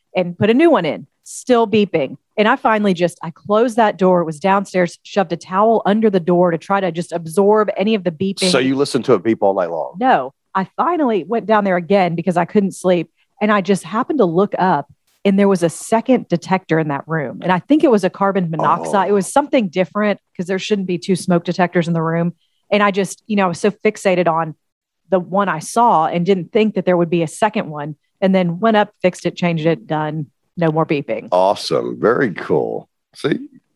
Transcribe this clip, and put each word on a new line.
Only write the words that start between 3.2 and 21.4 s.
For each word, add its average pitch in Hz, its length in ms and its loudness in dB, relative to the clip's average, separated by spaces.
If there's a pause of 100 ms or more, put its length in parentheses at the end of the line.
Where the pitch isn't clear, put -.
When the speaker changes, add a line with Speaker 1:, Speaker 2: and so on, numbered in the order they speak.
Speaker 1:
I 165 80 -8
closed 220 460 -2
that 208 200 2
door. 185 240 2
It 160 60 -2
was 156 120 -8
downstairs, 190 640 0
shoved 175 280 -4
a 165 60 -4
towel 214 480 2
under 214 240 2
the 190 100 2
door 175 300 2
to 165 80 -2
try 196 220 -2
to 180 120 -2
just 170 200 -8
absorb 196 640 2
any 220 160 0
of 185 100 -2
the 175 60 -2
beeping. 190 400 -2
Speaker 2:
So 147 80 2
you 131 180 0
listened 135 300 -2
to 127 80 4
it 90 80 2
beep 110 200 0
all 98 120 4
night 90 160 0
long? 76 280 -6
Speaker 1:
No. 185 360 0 (200)
I 190 100 -2 (120)
finally 247 480 0
went 220 220 -6
down 208 180 2
there 185 140 0
again 175 360 0
because 175 220 -2
I 175 80 2
couldn't 196 280 0
sleep. 175 380 -2 (300)
And 214 100 0
I 208 120 2
just 190 220 -2
happened 233 340 -4
to 202 80 4
look 175 320 0
up, 170 340 0 (320)
and 196 140 2
there 202 100 4
was 185 140 2
a 165 80 2
second - 580 0
detector 175 500 -2
in 156 100 -2
that 139 200 -6
room. 139 340 -6
And 175 80 -2
I 185 80 2
think 302 260 2
it 262 60 0
was 202 140 2
a 175 60 0
carbon 190 400 -2
monoxide. 165 580 0
Speaker 2:
Oh. - 20 0
Speaker 1:
It 208 40 0
was 190 180 -2
something 269 380 2
different 202 500 -2 (160)
'cause 175 100 -8
there 190 120 -2
shouldn't 196 300 -4
be 175 100 -2
two 180 180 -2
smoke 175 280 0